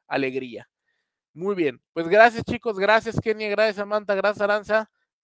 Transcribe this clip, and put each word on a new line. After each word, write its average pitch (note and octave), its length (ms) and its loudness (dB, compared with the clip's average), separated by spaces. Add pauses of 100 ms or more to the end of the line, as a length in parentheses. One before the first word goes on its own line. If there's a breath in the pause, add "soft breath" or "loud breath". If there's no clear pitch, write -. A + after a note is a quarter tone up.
alegría. C3 640 -6 (640)
Muy F#3+ 220 -4
bien. D3 280 -2 (120)
Pues E3 120 -4
gracias, A3+ 380 6
chicos. A3+ 340 -6
Gracias, G#3 400 0
Kenia. G#3+ 300 -4
Gracias, G#3 280 0
Samantha. G#3 380 -2
Gracias, G3+ 280 0
Aranza. G#3 480 0 (340)